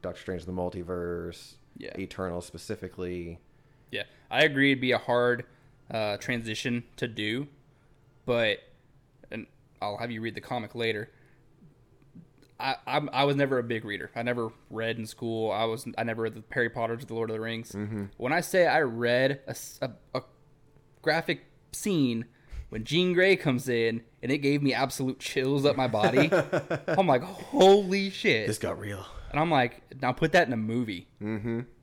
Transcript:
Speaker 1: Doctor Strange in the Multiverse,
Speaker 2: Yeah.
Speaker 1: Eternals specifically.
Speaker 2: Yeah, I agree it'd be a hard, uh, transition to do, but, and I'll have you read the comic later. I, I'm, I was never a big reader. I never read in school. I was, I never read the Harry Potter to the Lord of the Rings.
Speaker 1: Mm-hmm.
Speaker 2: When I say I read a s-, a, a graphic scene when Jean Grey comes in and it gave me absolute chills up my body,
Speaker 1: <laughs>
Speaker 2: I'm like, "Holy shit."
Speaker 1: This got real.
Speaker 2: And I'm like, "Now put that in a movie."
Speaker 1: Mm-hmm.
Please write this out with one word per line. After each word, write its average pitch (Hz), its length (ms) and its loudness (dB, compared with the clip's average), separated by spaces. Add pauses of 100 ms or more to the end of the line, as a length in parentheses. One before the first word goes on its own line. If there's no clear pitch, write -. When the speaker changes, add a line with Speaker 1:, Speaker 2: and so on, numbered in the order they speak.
Speaker 1:
Doctor 90 200 -8
Strange 87 260 -6
in 92 80 -6
the 90 60 -4
Multiverse, 87 920 -6 (200)
Speaker 2:
Yeah. - 240 -12
Speaker 1:
Eternals 90 460 -6
specifically. 90 920 -8 (520)
Speaker 2:
Yeah, 104 120 -6 (280)
I 131 120 4
agree 139 280 4
it'd 127 100 0
be 127 120 2
a 113 40 2
hard, 120 480 0 (460)
uh, 107 260 -2
transition 117 680 -4 (100)
to 127 120 -6
do, 110 400 -4 (760)
but, 117 340 2 (720)
and 113 160 -10 (360)
I'll 101 160 -4
have 120 120 -6
you 110 120 -6
read 113 140 -4
the - 60 -10
comic 117 320 -6
later. 113 380 -2 (1500)
I, 135 160 -2 (120)
I'm, 143 260 -2
I 135 120 4
was 143 100 4
never 135 240 2
a 120 40 -2
big 117 220 -4
reader. 101 300 -6
I 117 80 -4
never 120 280 -2 (200)
read 113 260 -4
in 110 80 -6
school. 110 460 -2
I 107 140 0
was, 113 220 -4 (100)
I 113 60 -2
never 117 200 -2
read 110 100 -2
the 110 180 -16
Harry 120 200 0
Potter 117 260 -2
to 139 80 -12
the - 80 -10
Lord 113 160 -2
of 110 60 -4
the 110 40 -4
Rings. 113 340 -6
Speaker 1:
Mm-hmm. 104 320 -6 (120)
Speaker 2:
When 127 160 -2
I 175 80 0
say 180 240 4
I 151 160 4
read 127 640 2
a - 60 -10
s-, - 300 -12
a, 123 100 -6 (240)
a 131 80 -4 (800)
graphic 160 420 0 (260)
scene 131 540 0 (440)
when 110 140 -8
Jean 180 300 2
Grey 185 220 6
comes 131 340 0
in 113 320 2 (220)
and 123 80 -2
it 143 80 0
gave 143 240 2
me 135 100 4
absolute 131 460 -2
chills 135 480 0
up 143 100 2
my 131 100 2
body, 117 440 4 (320)
Speaker 1:
<laughs> - 240 -4
Speaker 2:
I'm 180 200 4
like, 127 140 6
"Holy 196 880 6
shit." 120 380 2
Speaker 1:
This 107 100 0
got 98 220 -4
real. 101 260 -8 (240)
Speaker 2:
And 143 100 0
I'm 165 120 2
like, 127 320 2 (180)
"Now 127 100 2
put 156 200 0
that 175 160 6
in 127 60 0
a 117 40 0
movie." 110 500 -2 (140)
Speaker 1:
Mm-hmm. 110 380 -4 (240)